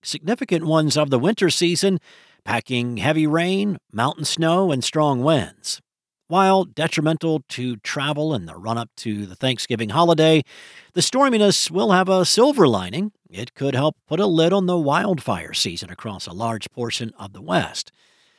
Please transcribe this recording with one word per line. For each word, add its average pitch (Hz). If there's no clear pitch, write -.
significant 175
ones 156
of 151
the 135
winter 185
season, 175
packing 120
heavy 156
rain, 185
mountain 139
snow, 170
and 127
strong 147
winds. 139
While 190
detrimental 156
to 123
travel 151
in 92
the 78
run-up 113
to 104
the 90
Thanksgiving 120
holiday, 160
the 180
storminess 233
will 202
have 185
a 185
silver 220
lining. 104
It 104
could 139
help 147
put 160
a 202
lid 170
on 196
the 180
wildfire 147
season 87
across 95
a 90
large 113
portion 117
of 98
the 98
West. 165